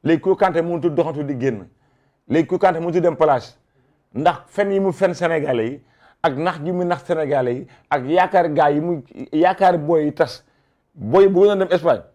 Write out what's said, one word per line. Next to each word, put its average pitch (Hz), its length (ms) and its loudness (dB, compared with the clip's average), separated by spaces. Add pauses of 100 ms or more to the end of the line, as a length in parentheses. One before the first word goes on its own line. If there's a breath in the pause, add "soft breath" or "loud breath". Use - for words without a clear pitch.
Léegi 156 180 0
Kounkandé 180 400 0
mënatul 170 340 -2
doxantu 151 280 -2
di 139 160 -6
génn. 113 280 -4 (600)
Léegi 160 200 0
Kounkandé 180 320 0
mënatul 170 220 -2
dem 165 140 2
place. 147 420 0 (560)
Ndax 160 240 0 (100)
fen 202 240 -2
yi 196 80 0
mu 196 140 0
fen 180 200 -2
Sénégalais 143 560 -2
yi, 143 120 -12 (420 soft breath)
ak 147 120 0
nax 165 280 -4
gi 170 80 -4
mu 180 140 -4
nax 175 200 -4
Sénégalais 143 500 -2
yi, - 120 -12 (220 soft breath)
ak 139 180 -2
yaakaar 180 460 2
gaa 147 180 2
yi 147 100 0
mu 170 200 -4 (300)
yaakaar 180 460 2
booy 156 280 0
yi 147 80 -2
tas. - 300 -4 (520)
Booy 180 320 4
bu 190 140 4
gënoon 202 180 4
dem 190 120 0
Espagne 156 320 0 (120)